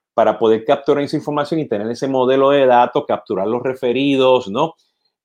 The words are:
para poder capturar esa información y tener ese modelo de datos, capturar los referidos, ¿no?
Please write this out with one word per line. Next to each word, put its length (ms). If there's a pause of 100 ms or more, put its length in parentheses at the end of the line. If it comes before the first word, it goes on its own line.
(120)
para 280
poder 240
capturar 400
esa 120
información 440
y 80
tener 200
ese 200
modelo 420
de 160
datos, 400
capturar 400
los 160
referidos, 880
¿no? 240 (500)